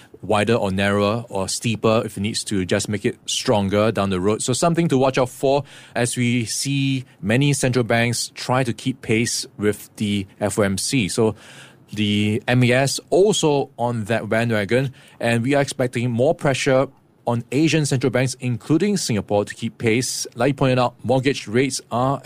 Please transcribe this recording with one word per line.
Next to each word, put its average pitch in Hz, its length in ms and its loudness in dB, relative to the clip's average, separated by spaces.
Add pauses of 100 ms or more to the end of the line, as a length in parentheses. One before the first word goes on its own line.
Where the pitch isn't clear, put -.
(220)
wider 104 320 2
or 101 160 0
narrower 101 600 0
or 95 180 -4
steeper 110 580 0
if 110 120 -12
it - 20 -4
needs 107 240 -4
to 92 220 -2
just 101 220 0
make 104 160 -4
it 120 220 -2
stronger 104 680 0
down 98 200 0
the 90 80 0
road. 104 240 0
So 127 100 0
something 170 360 2
to 139 80 2
watch 131 200 2
out 127 120 2
for 139 340 0 (320)
as 120 200 -2
we 120 300 0
see 135 600 -2 (140)
many 127 340 2
central 127 300 2
banks 117 520 0
try 127 280 -2
to 117 100 -2
keep - 280 -6
pace 113 460 -2 (100)
with 104 380 -2
the 101 320 -2 (120)
F 104 200 -2
O - 20 4
M 98 160 0
C. 117 300 0
So 113 280 0 (580)
the 104 540 0
M 123 160 4
A 120 80 4
S 131 280 0 (100)
also 160 720 2
on 117 260 -2
that 110 240 -2
bandwagon, 113 640 0 (260)
and 117 220 0
we 135 140 0
are 139 60 4
expecting 127 500 -2
more 131 240 2
pressure 135 520 2 (400)
on 117 240 0
Asian 151 340 2
central 135 240 0
banks, 123 300 0
including 160 580 0
Singapore, 104 480 0
to - 80 -10
keep - 240 -10
pace. 117 560 -2
Like 123 160 0
you 143 60 2
pointed 127 240 2
out, 123 240 0
mortgage 131 440 0
rates 127 320 0 (120)
are 131 340 0